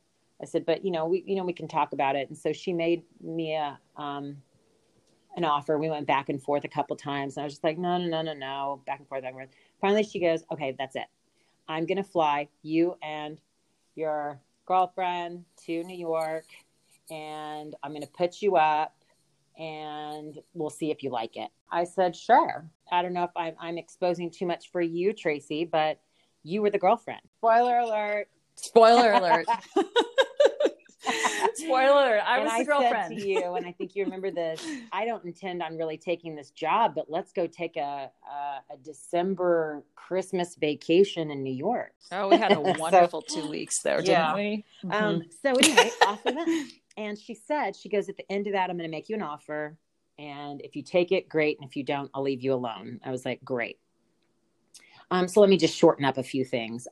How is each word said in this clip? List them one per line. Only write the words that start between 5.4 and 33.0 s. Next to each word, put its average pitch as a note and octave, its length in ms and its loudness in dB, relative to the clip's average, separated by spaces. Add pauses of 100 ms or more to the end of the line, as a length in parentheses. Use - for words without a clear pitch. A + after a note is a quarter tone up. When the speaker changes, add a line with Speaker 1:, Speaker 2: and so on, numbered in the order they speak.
Speaker 1:
offer. D3 340 2
We D#3+ 120 -2
went D3 180 -4
back C#3 200 0
and C#3+ 140 -6
forth C#3+ 220 -2
a D#3 40 -10
couple C#3 280 -4
times, C#3 400 -6
and D3 60 -8
I - 20 -6
was D3 100 -10
just - 100 -10
like, D#3+ 140 0
"No, F3+ 200 0
no, F3+ 100 -4
no, D#3+ 140 -2
no, D#3+ 120 -6
no," C#3 520 -6
back C3+ 120 -8
and C#3+ 100 -20
forth, C3+ 140 -8
back C3 120 -10
and C3 80 -16
forth. C3+ 80 -18 (300)
Finally, G3+ 240 2
she G#3 140 -8
goes, E3 320 0
"Okay, C#3+ 260 -6
that's C3+ 200 -8
it. A2 100 -8 (640)
I'm D#3+ 180 -4
gonna F#3+ 180 -2
fly D3 440 0 (140)
you E3+ 400 2
and D3+ 380 -10 (540)
your D3+ 460 -6 (260)
girlfriend F3+ 800 -2 (220)
to E3 180 -4
New F#3 120 -14
York, D#3+ 500 -4 (640)
and D3+ 720 -12
I'm D3 100 -10
gonna D3 160 -10
put - 340 -4
you G3 140 2
up, D#3 380 2 (640)
and D3+ 800 -12 (140)
we'll D3+ 180 -6
see D#3 200 -4
if D3 120 -4
you C3+ 80 -6
like A2+ 260 -6
it." A2 140 -10 (200)
I E3+ 140 0
said, F3 320 0
"Sure." G3 520 2 (240)
I F3 100 0
don't F3+ 120 -6
know F3 100 -2
if E3+ 120 -6
I'm, E3 220 -6
I'm E3+ 200 -10
exposing E3+ 520 -4
too F3+ 160 -8
much E3+ 240 -6
for F3+ 120 -4
you, F3 300 0
Tracy, D3+ 520 -4
but D#3 360 0 (420)
you F3+ 200 -4
were G#3 80 2
the G3+ 80 0
girlfriend. F3+ 440 2 (160)
Spoiler A#3+ 400 4
alert. G#3 500 -2 (280)
Speaker 2:
Spoiler A#3 560 10
alert. F3 400 4
Speaker 1:
<laughs> A#3 60 0 (2000)
Speaker 2:
Spoiler C4+ 360 4
alert. C4 360 6
I A#3 120 2
Speaker 1:
And - 60 0
Speaker 2:
was G#3+ 80 0
Speaker 1:
I A3+ 80 0
Speaker 2:
the C4 40 0
girlfriend. A#3+ 500 2